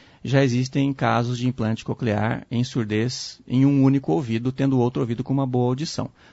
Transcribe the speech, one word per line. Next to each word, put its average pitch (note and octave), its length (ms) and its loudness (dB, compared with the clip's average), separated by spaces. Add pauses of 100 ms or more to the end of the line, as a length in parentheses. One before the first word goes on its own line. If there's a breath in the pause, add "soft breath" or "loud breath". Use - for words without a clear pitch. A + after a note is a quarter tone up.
(240 loud breath)
já C3+ 180 2
existem C3 500 0
casos A#2+ 460 0
de A#2+ 80 -2
implante A2+ 380 -2
coclear G#2+ 640 -2
em A#2+ 140 0
surdez A2+ 800 -4
em C3 180 2
um C#3 200 4
único C3+ 280 2
ouvido, A#2+ 380 -2
tendo C3+ 260 0
o B2+ 40 4
outro B2 200 2
ouvido A#2 220 -2
com C3 100 -4
uma C#3 140 0
boa B2 200 0
audição. C3 440 -4 (220 soft breath)